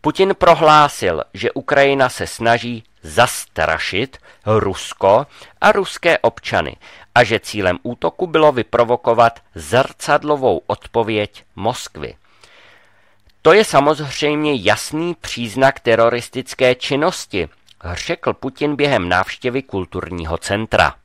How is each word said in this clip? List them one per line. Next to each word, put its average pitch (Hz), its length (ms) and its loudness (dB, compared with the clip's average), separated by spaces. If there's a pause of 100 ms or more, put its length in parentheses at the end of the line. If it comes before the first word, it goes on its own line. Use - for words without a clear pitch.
Putin 190 340 0
prohlásil, 151 880 4 (100)
že 98 180 -4
Ukrajina 139 560 2
se 98 180 -6
snaží 117 580 -2 (180)
zastrašit 87 1160 -2 (280)
Rusko 101 800 2 (340)
a 208 120 4
ruské 175 460 0
občany - 580 -2 (380)
a 123 100 6
že 107 160 -2
cílem 92 420 -2
útoku - 440 -6
bylo 156 260 4
vyprovokovat 117 880 0 (140)
zrcadlovou 131 1120 -2
odpověď 104 800 -4 (120)
Moskvy. 90 580 -8 (1300)
"To 156 100 6
je 214 120 6
samozřejmě 147 920 0
jasný 139 600 -2
příznak 123 680 -2
teroristické 120 960 0
činnosti," 139 720 -4 (440)
řekl - 400 -6
Putin 147 440 -6
během 135 320 0
návštěvy 120 540 -2
kulturního 85 760 -8
centra. 98 560 -2 (100)